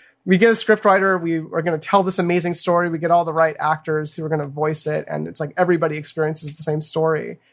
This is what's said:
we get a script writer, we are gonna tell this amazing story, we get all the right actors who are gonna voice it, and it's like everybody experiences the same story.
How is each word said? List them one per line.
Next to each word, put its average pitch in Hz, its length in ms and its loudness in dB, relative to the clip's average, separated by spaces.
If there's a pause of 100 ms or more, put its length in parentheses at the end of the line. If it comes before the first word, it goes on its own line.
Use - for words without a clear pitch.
(240)
we 185 140 4
get 226 120 8
a 226 40 4
script 214 300 2
writer, 190 340 4
we 165 200 -2
are 160 240 -4
gonna 165 160 0
tell 196 260 2
this 185 160 -2
amazing 175 340 0
story, 175 340 0
we 165 100 -4
get 165 120 -2
all 170 140 4
the 165 80 -4
right 160 260 2
actors 156 560 -2
who 160 100 -8
are 151 40 -6
gonna 151 180 -2
voice 151 400 -4
it, 151 220 -4
and 156 180 -4
it's - 140 -10
like 147 160 -6
everybody 170 400 2
experiences 151 600 -6
the 156 60 -14
same 156 200 -2
story. 160 560 -2 (140)